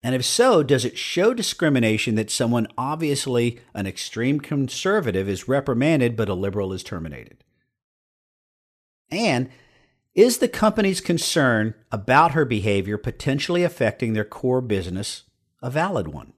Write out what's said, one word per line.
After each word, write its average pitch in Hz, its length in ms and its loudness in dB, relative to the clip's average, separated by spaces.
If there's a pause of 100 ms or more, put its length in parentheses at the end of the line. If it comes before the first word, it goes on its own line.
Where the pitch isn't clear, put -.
And 123 140 -2
if 127 80 -2
so, 233 400 4
does 123 200 4
it - 140 -6
show 208 340 0
discrimination 123 840 0
that 110 120 -2
someone 117 380 0 (100)
obviously 131 840 -2 (120)
an 101 140 -6
extreme 127 540 -2
conservative 139 880 -2
is 95 180 -4
reprimanded, 131 680 2
but 110 120 0
a 98 60 -2
liberal 95 380 -2
is 92 100 -8
terminated? 78 640 -12 (1700)
And 151 360 0 (680)
is 240 240 6
the - 100 2
company's 208 520 0
concern 123 760 0 (180)
about 131 400 4
her 151 120 2
behavior 104 540 0
potentially 143 640 -2
affecting 117 520 0
their 107 100 0
core 127 360 -2
business 95 600 -4 (400)
a 123 80 -6
valid 151 380 -2
one? 71 300 -14